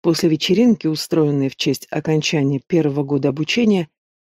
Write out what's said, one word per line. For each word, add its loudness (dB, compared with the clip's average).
После 0
вечеринки, 2
устроенной 0
в -12
честь -4
окончания 0
первого 0
года 0
обучения, 0